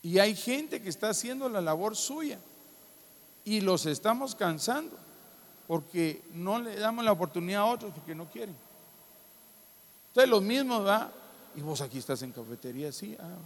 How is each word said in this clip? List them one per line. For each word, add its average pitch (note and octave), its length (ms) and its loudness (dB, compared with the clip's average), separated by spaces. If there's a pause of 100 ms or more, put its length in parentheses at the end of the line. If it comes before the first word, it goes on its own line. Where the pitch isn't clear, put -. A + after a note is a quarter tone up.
Y F3 180 2
hay G#3 160 6
gente C4+ 460 -4
que G3+ 80 -8
está G#3 220 -2
haciendo C4 400 -4
la G#3 100 0
labor F3 360 0
suya C#4+ 420 -4 (1040)
y G#3+ 160 0
los F#3 240 4
estamos A3 500 0
cansando G#3+ 640 -2 (720)
porque E3 560 -2 (100)
no F#3 260 -2
le A#3 180 -6
damos A3+ 280 0
la G#3+ 80 8
oportunidad F3+ 500 2
a G#3 40 6
otros A#3 260 0
porque D#3+ 220 -12
no D#3+ 160 -12
quieren. G#3 260 -10 (1500)
Entonces B3+ 220 8
los G#3 120 8
mismos, A#3 440 2
¿va? G#3 260 2 (440)
"Y D3+ 40 -8
vos D3+ 200 -4
aquí C3 180 -6
estás B2+ 240 -4
en B2+ 100 -10
cafetería", B2 600 -10
sí. G#3+ 280 -12
Ah. F3 260 -12